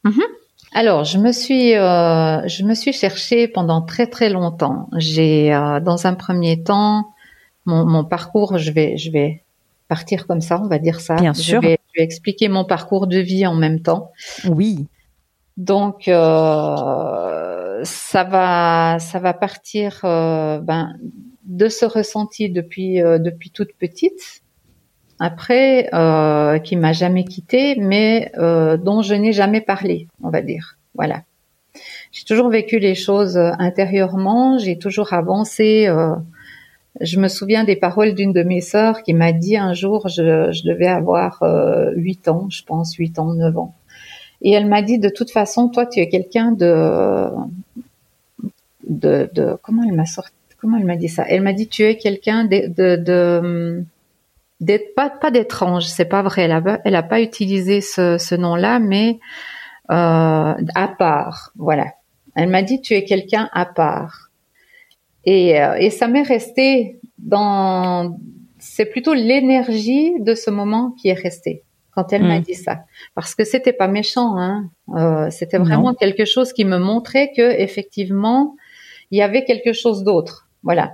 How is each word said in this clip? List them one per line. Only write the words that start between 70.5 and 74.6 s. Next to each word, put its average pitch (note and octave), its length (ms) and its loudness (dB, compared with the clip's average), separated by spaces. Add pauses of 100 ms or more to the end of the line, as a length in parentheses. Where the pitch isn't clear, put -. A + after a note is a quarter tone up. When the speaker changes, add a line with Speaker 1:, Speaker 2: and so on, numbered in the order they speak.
Speaker 1:
moment G#3+ 420 -2
qui - 160 -4
est F#3 60 2
restée F3 480 -8 (300)
quand F#3 200 -4
elle G#3 100 2
m'a E3+ 160 2
Speaker 2:
Mm. E3+ 40 -2
Speaker 1:
dit F3+ 120 -8
ça. - 300 -8 (300)
Parce - 200 -10
que A3 100 0
c'était B3 300 0
pas F#3+ 140 0
méchant, G#3 500 -2
hein. F#3+ 320 -4 (240)